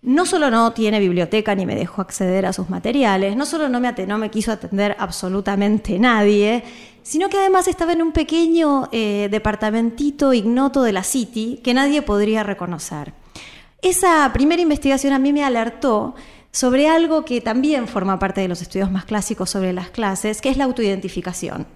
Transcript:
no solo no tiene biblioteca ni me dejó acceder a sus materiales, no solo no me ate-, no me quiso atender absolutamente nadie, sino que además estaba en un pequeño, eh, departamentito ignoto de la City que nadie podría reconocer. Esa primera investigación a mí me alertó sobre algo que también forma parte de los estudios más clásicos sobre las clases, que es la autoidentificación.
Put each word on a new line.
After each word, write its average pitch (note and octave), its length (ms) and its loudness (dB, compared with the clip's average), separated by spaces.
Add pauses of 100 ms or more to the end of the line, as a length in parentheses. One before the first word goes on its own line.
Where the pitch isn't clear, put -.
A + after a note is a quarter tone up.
no D4+ 240 2
solo D#4 240 2
no A3+ 240 4
tiene G#3+ 260 0
biblioteca F#3+ 560 0
ni F#3+ 100 -2
me G2+ 80 -4
dejó F3 280 -4
acceder F#3 440 -2
a F#3+ 60 -2
sus F3+ 180 -6
materiales, G3 680 0
no C#4 100 -2
solo D#4 220 -2
no B3 120 0
me B3 80 0
ate-, A#3+ 180 -6
no G3+ 100 -4
me G#3+ 140 -4
quiso G#3+ 220 -2
atender G3+ 460 -2
absolutamente G3 1000 -2
nadie, G#3+ 640 4 (400)
sino F4+ 260 -2
que G4 100 -2
además F#4+ 280 4
estaba F4 260 0
en E4 100 2
un E4 100 0
pequeño, D#4+ 800 2
eh, G#3 380 0
departamentito A3+ 1000 0
ignoto B3+ 500 2
de A3+ 100 2
la F#3+ 100 -2
City A3+ 640 -4
que B3 100 2
nadie C#4+ 280 2
podría G#3 400 0
reconocer. F3 720 -8 (680)
Esa E4+ 500 4
primera D#4 300 2
investigación C#4 500 2
a C#4 60 2
mí C#4 140 2
me C#4+ 100 0
alertó A#3 720 -2 (380)
sobre C4 360 2
algo D#4+ 360 4
que B3 160 -2
también B3+ 480 0
forma F#3+ 300 -2
parte F#3+ 240 -2
de F#3 60 -2
los F3 120 -4
estudios F#3+ 300 -4
más F#3+ 160 -4
clásicos G3+ 440 -4
sobre F#3 220 -2
las F3+ 180 -6
clases, G3+ 500 -4
que C4+ 100 0
es B3+ 60 0
la C#4 80 0
autoidentificación. G3 1120 -4